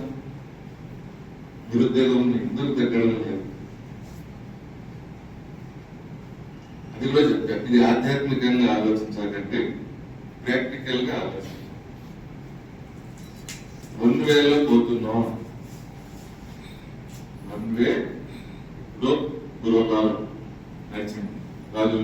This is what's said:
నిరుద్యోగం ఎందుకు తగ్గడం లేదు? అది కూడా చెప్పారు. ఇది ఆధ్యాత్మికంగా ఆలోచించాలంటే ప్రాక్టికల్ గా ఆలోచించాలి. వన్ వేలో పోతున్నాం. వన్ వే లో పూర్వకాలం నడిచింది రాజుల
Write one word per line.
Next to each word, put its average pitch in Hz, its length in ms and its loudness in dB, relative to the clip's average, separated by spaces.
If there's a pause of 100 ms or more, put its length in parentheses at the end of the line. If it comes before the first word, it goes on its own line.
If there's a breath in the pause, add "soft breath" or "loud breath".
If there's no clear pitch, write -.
(1700)
నిరుద్యోగం 123 540 6 (160)
ఎందుకు 139 400 0
తగ్గడం 117 320 4 (140)
లేదు? 98 180 -4 (3500)
అది 120 180 -4
కూడా 147 200 8
చెప్పారు. 110 380 0
ఇది 120 100 10 (120)
ఆధ్యాత్మికంగా 123 840 4
ఆలోచించాలంటే 107 840 0 (880)
ప్రాక్టికల్ 123 600 0
గా - 160 0
ఆలోచించాలి. - 400 -8 (2500)
వన్ 120 260 8
వేలో 147 300 8 (120)
పోతున్నాం. 117 520 4 (2250)
వన్ 113 260 -6
వే 120 140 6 (1120)
లో 135 80 6 (480)
పూర్వకాలం 110 580 6 (760)
నడిచింది 208 440 -6 (400)
రాజుల 110 280 4